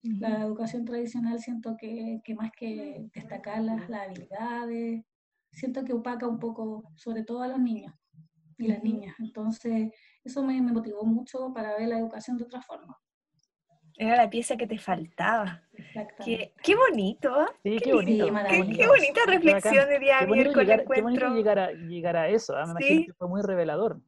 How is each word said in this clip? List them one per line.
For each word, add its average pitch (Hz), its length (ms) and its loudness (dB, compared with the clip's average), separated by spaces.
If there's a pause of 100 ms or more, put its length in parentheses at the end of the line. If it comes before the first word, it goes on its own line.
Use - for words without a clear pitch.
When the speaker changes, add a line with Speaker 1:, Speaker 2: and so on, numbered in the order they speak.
Speaker 1:
Ujú. 220 160 -4
Speaker 2:
La 214 220 -2
educación 226 440 -6
tradicional 233 540 -4
siento 226 360 -8
que, 226 480 -10
que 220 120 -10
más 220 220 -8
que 226 560 -10
destacar 208 500 -10
las, 220 260 -4
las 202 200 -10
habilidades, 233 920 -8 (480)
siento 262 320 -8
que 254 100 -6
opaca 240 340 -6
un 226 120 -4
poco, 220 440 -8 (120)
sobre 226 280 -10
todo 240 180 -8
a 254 60 -6
los 262 120 -4
niños 226 340 -2 (680)
y 226 80 -2
las 208 120 0
Speaker 1:
Ujú. 220 80 -4
Speaker 2:
niñas. 208 320 -4
Entonces, 220 720 -4 (320)
eso 262 200 -6
me, 262 180 0
me 240 100 2
motivó 214 320 -4
mucho 254 500 -2
para 214 240 -4
ver 220 120 -2
la 226 100 -2
educación 226 380 -6
de 233 80 -6
otra 247 160 -14
forma. - 340 -18 (1000)
Speaker 1:
Era 226 220 0
la 220 120 6
pieza 233 280 -4
que 240 80 -4
te 214 140 -8
faltaba. 185 840 -2 (120)
Speaker 2:
Exactamente. - 520 -14
Speaker 1:
Qué, - 280 -6 (100)
qué 392 120 6
bonito, 277 580 4
¿ah? 302 140 4 (140)
Speaker 3:
Sí, 214 160 0
Speaker 1:
Qué - 80 0
Speaker 3:
qué - 80 4
bonito, 214 320 4
Speaker 1:
lindo. - 0 -
Speaker 2:
Sí, - 0 -
Speaker 3:
qué - 0 -
Speaker 1:
Qué, - 60 2
Speaker 2:
maravilloso. - 480 0
Speaker 1:
qué 466 80 6
Speaker 3:
bonito. - 0 -
Speaker 1:
bonita 480 260 8
Speaker 3:
Qué - 120 2
bacán. 392 80 4 (100)
Speaker 1:
reflexión 277 460 6
de 285 100 4
día 269 200 6
Speaker 3:
Qué 269 60 4
bonito 262 180 4
Speaker 1:
miércoles 277 240 4
Speaker 3:
llegar, 220 120 6 (160)
qué 214 60 4
bonito 247 240 0
Speaker 1:
encuentro. 247 100 0
Speaker 3:
llegar 208 240 2
a, 180 140 -2
llegar 170 440 -4
a 165 120 2
eso, 214 280 0
¿ah? 147 80 -2
Me 170 60 -8
imagino 269 300 4
Speaker 1:
Sí. 339 40 -2
Speaker 3:
que 180 80 -18
fue 180 140 -8
muy 190 160 -4
revelador. 180 640 -2